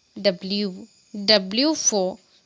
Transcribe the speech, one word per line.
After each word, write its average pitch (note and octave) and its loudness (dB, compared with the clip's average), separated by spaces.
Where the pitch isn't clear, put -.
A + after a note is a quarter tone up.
W. G3 -2
W G#3+ 2
for G3 0